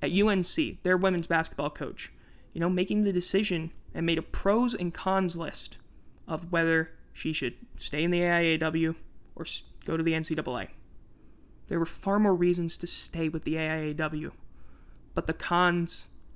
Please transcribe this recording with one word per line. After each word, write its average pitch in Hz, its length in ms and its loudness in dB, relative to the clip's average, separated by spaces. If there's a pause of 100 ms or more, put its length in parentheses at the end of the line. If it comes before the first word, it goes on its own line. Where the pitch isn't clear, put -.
At 143 120 0
U 202 160 4
N 190 160 2
C, - 380 -2
their 185 140 4
women's 180 300 2
basketball 160 440 0
coach, - 420 -10 (400)
you 170 80 -6
know, 175 100 2
making 190 320 2
the 202 100 2
decision 180 600 0 (220)
and 165 120 -2
made 165 120 2
a 165 40 -2
pros 233 520 2
and 175 200 -2
cons 185 420 2
list - 420 -8 (480)
of 170 260 -6
whether 165 380 4 (220)
she - 200 -4
should 135 220 -2 (220)
stay - 260 -4
in 175 80 2
the 175 120 4
A 175 80 4
I 170 100 4
A 165 180 4
W 160 360 0 (400)
or - 100 -8
s-, - 200 -8 (200)
go 160 120 -2
to 165 60 0
the 160 120 2
N 160 100 -2
C 156 100 -4
double 135 240 -4
A. 95 100 -6 (1000)
There 170 100 0
were 165 80 2
far 196 320 0
more 208 160 6
reasons 175 440 2
to 170 80 -6
stay - 420 -2
with 156 160 -4
the 160 120 -2
A 160 120 0
I 160 80 -2
A 156 180 -2
W, 156 380 -4 (800)
but - 120 0
the 170 60 2
cons 175 760 2 (280)